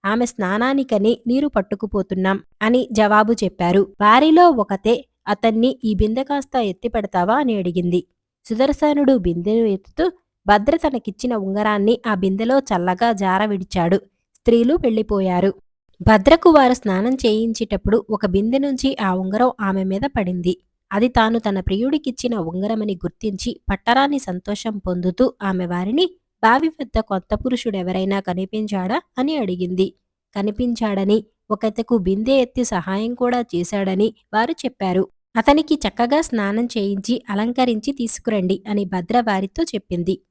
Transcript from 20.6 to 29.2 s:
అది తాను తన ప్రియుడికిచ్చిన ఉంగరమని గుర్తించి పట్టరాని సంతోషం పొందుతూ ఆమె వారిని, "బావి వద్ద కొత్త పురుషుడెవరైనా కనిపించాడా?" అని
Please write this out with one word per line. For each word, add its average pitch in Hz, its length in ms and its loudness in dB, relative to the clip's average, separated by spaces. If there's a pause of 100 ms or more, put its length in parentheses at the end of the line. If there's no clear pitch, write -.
అది 208 160 2
తాను 233 300 2
తన 196 220 -2
ప్రియుడికిచ్చిన 240 760 -2
ఉంగరమని 202 580 -4
గుర్తించి 196 680 -8 (100)
పట్టరాని 269 480 0
సంతోషం 208 600 -6
పొందుతూ 180 540 0 (100)
ఆమె 190 240 -4
వారిని, 190 400 -2 (360)
"బావి 262 260 2
వద్ద 247 320 -4
కొత్త 196 340 -6
పురుషుడెవరైనా 196 840 -4
కనిపించాడా?" 190 840 -4 (160)
అని 285 180 -2